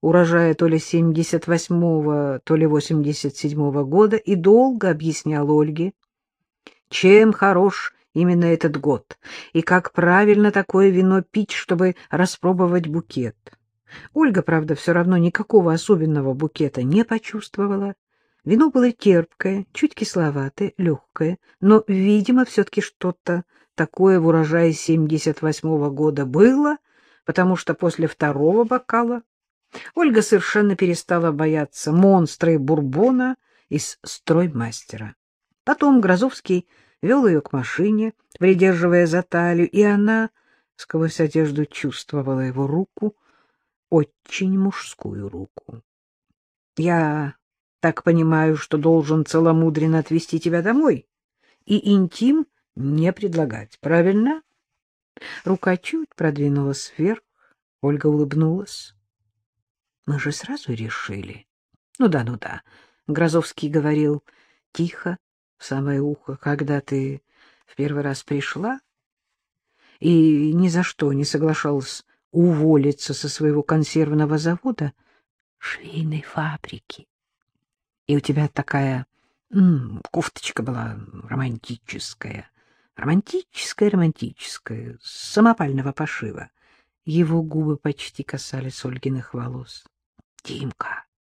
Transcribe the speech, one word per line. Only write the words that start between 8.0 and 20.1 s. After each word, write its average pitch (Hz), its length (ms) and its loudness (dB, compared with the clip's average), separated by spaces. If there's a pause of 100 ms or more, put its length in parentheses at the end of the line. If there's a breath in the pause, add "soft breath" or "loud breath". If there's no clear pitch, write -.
именно 175 320 2
этот 165 340 2
год - 400 -4 (340 loud breath)
и 165 100 0
как 180 300 0
правильно 202 600 4
такое 196 380 2
вино 185 320 2
пить, - 280 -4
чтобы 180 460 -2 (140 soft breath)
распробовать 180 760 0
букет. 147 500 -6 (760 loud breath)
Ольга, 262 300 2
правда, 156 340 0
все 170 160 -2
равно 175 240 2
никакого 175 560 2
особенного 156 600 0
букета 139 520 -4
не 190 200 2
почувствовала. 202 920 -6 (500)
Вино 254 260 4
было 247 220 4
терпкое, 190 800 0
чуть - 220 -2
кисловатое, 151 840 -4